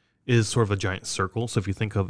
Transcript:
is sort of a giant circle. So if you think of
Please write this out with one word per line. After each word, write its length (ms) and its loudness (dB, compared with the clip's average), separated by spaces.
is 220 4
sort 160 2
of 80 0
a 40 2
giant 300 -4
circle. 420 -2
So 120 -2
if 80 0
you 60 -2
think 220 -4
of 140 0